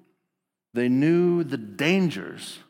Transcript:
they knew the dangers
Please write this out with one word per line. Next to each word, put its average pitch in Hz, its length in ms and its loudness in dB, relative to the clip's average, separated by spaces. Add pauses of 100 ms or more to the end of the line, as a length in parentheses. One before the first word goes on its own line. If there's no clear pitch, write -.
(720)
they 120 160 0
knew 170 560 2
the 131 140 -6
dangers 113 1120 -2